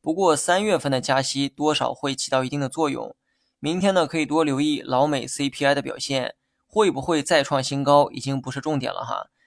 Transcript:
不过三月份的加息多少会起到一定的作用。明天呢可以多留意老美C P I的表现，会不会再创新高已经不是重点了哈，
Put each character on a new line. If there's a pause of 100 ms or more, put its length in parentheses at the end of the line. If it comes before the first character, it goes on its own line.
不
过
三
月
份
的
加
息
多
少
会
起
到
一
定
的
作
用。 (440)
明
天
呢
可
以
多
留
意
老
美
C
P
I
的
表
现， (300)
会
不
会
再
创
新
高
已
经
不
是
重
点
了
哈， (200)